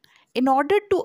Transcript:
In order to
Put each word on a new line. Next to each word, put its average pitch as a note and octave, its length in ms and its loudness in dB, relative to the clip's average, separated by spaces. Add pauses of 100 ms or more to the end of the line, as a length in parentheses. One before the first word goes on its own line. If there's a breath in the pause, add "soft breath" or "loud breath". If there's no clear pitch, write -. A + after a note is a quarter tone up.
(340 soft breath)
In B3+ 140 0
order C#4+ 320 0 (100)
to F#4 140 -2